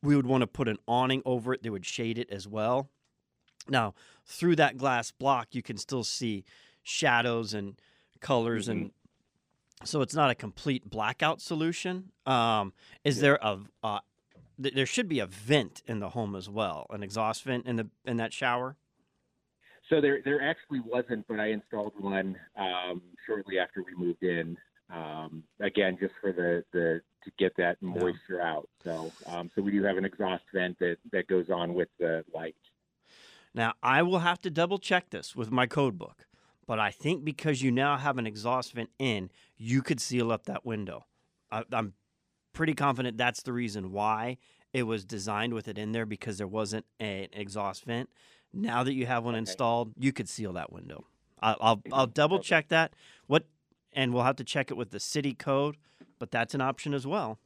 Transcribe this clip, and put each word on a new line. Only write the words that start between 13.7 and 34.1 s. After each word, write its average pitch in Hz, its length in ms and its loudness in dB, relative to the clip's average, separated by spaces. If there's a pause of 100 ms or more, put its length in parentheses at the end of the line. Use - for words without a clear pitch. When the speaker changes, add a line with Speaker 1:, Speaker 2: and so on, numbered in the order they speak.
Speaker 1:
uh, 104 180 -2 (600)
th-, 131 140 -4
there 131 120 2
should 220 220 0
be 147 120 0
a 98 60 -2
vent 104 600 0
in 110 140 -4
the 95 100 -6
home 101 240 -4
as 95 160 -8
well, 98 400 -4
an 104 120 -10
exhaust 107 420 -2
vent 123 220 -4
in 123 100 -2
the, 110 120 -2 (160)
in 123 120 -2
that 113 160 -2
shower? 127 440 -2 (1120)
Speaker 2:
So 160 120 6
there, 139 240 6
there 139 180 2
actually 139 380 -2
wasn't, 120 480 -2
but 107 120 -4
I 107 60 0
installed 107 520 -4
one, 95 380 -2 (200)
um, 90 440 -4 (260)
shortly 98 320 -2
after 92 260 -2
we 92 100 -16
moved 87 280 -2
in. 85 340 0 (340)
Um, 78 540 -10 (160)
again, 92 400 2
just 95 200 -2
for 98 120 -2
the, 87 400 0
the, 82 280 2 (240)
to - 140 -14
get 92 180 2
that 87 240 2
Speaker 1:
Yeah. 95 80 -6 (120)
Speaker 2:
moisture 90 400 -2
out. 80 280 -2 (140)
So, 80 300 -6 (140)
um, 87 280 -8
so 104 80 0
we 101 80 0
do 101 140 4
have 98 120 2
an 95 80 0
exhaust 92 480 -4
vent 90 280 -2
that, 87 160 0 (160)
that 92 160 0
goes 90 220 2
on 87 240 -2
with 90 140 0 (120)
the 82 240 0 (100)
light. 80 220 -8 (1000)
Speaker 1:
Now, 113 280 0
I 131 200 6
will 180 180 4